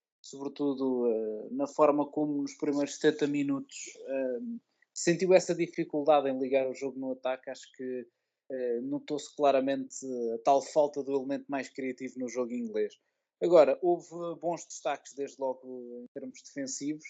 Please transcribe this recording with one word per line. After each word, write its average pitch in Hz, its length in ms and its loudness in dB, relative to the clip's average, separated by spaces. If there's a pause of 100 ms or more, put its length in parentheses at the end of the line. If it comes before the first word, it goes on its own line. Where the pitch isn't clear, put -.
(200)
sobretudo, 135 880 -2
eh, 110 440 -2
na 139 140 -2
forma 147 400 4
como 147 360 -2
nos 139 120 -6
primeiros 143 420 -2
setenta 151 300 2
minutos, 139 500 -2 (300)
eh, 254 340 -2 (520)
sentiu 175 400 2
essa 175 220 6
dificuldade 151 760 2
em 131 100 0
ligar 131 300 2
o 123 60 -6
jogo 135 260 -6
no 131 120 -4
ataque, 127 360 -4
acho - 260 -12
que, 127 320 -8 (440)
eh, 123 320 -2
notou-se 143 520 -6
claramente 135 680 2 (300)
a 117 100 2
tal 139 160 6
falta 147 420 0
do 139 140 0
elemento 135 320 -4
mais 135 220 -4
criativo 127 480 -8
no 123 100 -4
jogo 120 240 -4
inglês. 107 460 -4 (440)
Agora, 165 380 8
houve 175 300 0 (280)
bons 160 280 -6
destaques - 480 -8
desde 135 260 -8
logo 127 600 -8
em 123 100 -16
termos 127 300 -12
defensivos, 143 680 -8